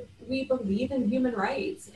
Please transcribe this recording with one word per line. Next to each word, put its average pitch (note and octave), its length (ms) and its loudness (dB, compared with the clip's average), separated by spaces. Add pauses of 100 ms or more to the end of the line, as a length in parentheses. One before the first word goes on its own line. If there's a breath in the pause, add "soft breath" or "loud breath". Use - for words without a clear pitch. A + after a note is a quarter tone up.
(280)
we C4 180 -2
believe A#3+ 460 0
in B3 180 2
human B3+ 260 2
rights, G3+ 600 -2